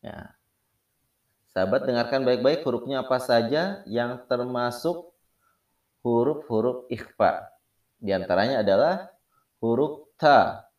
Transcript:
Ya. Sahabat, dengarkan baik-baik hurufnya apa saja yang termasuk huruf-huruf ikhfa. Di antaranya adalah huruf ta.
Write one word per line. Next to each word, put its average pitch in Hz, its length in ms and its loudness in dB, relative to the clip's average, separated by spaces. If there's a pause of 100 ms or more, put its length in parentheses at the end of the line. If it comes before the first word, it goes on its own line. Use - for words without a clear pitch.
Ya. - 320 -16 (1160)
Sahabat, 101 320 0
dengarkan 123 400 0
baik-baik 127 400 2
hurufnya 127 400 -4
apa 127 160 0
saja 135 640 0
yang 120 440 -4
termasuk 123 840 -4 (880)
huruf-huruf 123 880 0
ikhfa. - 640 -2 (480)
Di 98 160 -4
antaranya 98 480 0
adalah 151 480 2 (480)
huruf 139 560 -2
ta. 139 520 4 (100)